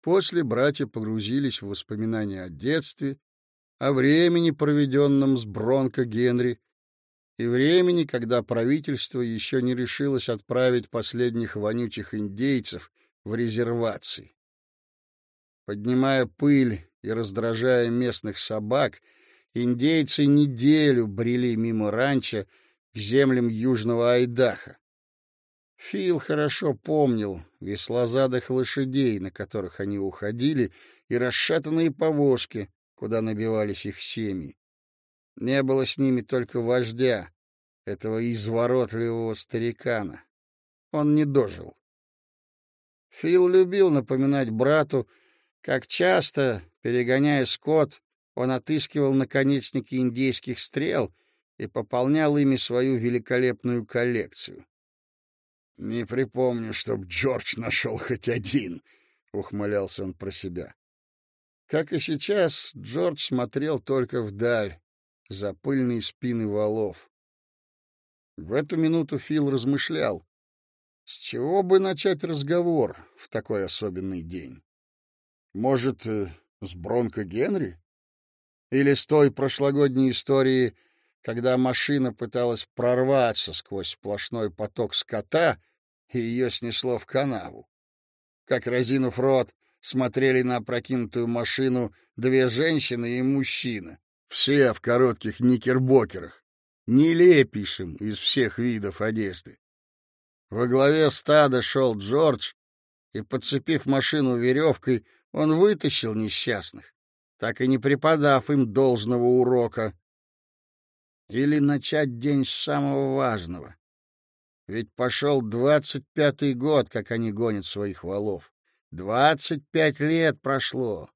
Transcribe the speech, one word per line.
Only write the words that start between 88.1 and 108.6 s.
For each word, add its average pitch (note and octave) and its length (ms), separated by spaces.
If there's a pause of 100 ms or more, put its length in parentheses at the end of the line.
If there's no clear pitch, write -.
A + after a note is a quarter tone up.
Как, B2+ 220
разинув B2 520
рот, C3 360 (260)
смотрели B2+ 600
на B2 140
опрокинутую A#2+ 720
машину A#2+ 680 (220)
две B2+ 320
женщины B2 720
и B2+ 40
мужчина, B2+ 760 (280)
все C3+ 480
в - 80
коротких A#2+ 580
никербокерах, B2 1040 (420)
нелепейшим C3+ 1080
из G#2 240
всех - 400
видов A2 420
одежды. A2 580 (920)
Во A#2 160
главе C#3 440
стада C#3+ 500
шел B2 380
Джордж, B2 560 (580)
и, A2 100
подцепив C#3 640
машину C3+ 500
веревкой, B2+ 720 (260)
он D#3 220
вытащил D#3+ 600
несчастных, - 800 (440)
так A2+ 220
и B2+ 60
не C3 120
преподав C#3+ 720
им C3+ 240